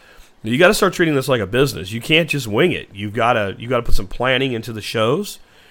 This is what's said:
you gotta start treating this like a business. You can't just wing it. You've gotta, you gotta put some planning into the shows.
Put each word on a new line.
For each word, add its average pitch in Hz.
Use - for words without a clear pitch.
you 113
gotta 180
start 196
treating 160
this 131
like 123
a 95
business. 110
You 117
can't 156
just 139
wing 135
it. 82
You've 101
gotta, 113
you 113
gotta 120
put 117
some 98
planning 127
into 113
the 110
shows. 127